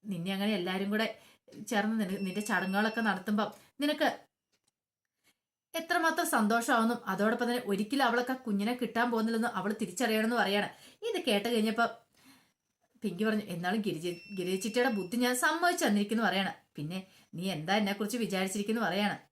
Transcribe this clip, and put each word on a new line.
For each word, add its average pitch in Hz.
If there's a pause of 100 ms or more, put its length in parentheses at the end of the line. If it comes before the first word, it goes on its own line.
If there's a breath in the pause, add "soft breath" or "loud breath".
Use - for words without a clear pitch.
നിന്നെ 185
അങ്ങനെ 202
എല്ലാരും 190
കൂടെ 214 (600 loud breath)
ചേർന്ന് 214
നിന-, 202
നിന്റെ 190
ചടങ്ങുകളൊക്കെ 208
നടത്തുമ്പം 208 (320 loud breath)
നിനക്ക് 294 (1700 soft breath)
എത്രമാത്രം 330
സന്തോഷമാവുന്നു. 233 (100)
അതോടൊപ്പം 214
തന്നെ 247
ഒരിക്കലും 214
അവൾക്ക് 240
ആ -
കുഞ്ഞിനെ 214
കിട്ടാൻ 233
പോകുന്നില്ലെന്ന് 226
അവൾ 190
തിരിച്ചറിയണമെന്ന്" 220
പറയാണ്. 202 (340 loud breath)
ഇത് 440
കേട്ട് 202
കഴിഞ്ഞപ്പോ 226 (1160 soft breath)
പിങ്കി 190
പറഞ്ഞു, 220
"എന്നാലും 180
ഗിരിജ-, 170 (140)
ഗിരിജ 185
ചിറ്റയുടെ 240
ബുദ്ധി 196
ഞാൻ 247
സമ്മതിച്ചു 339
തന്നിരിക്കുന്നു" 214
പറയാണ്. 185 (200)
"പിന്നെ 156 (360 loud breath)
നീ 175
എന്താ 165
എന്നെക്കുറിച്ച് 208
വിചാരിച്ചിരിക്കുന്നു" 202
പറയാണ്. 190 (160)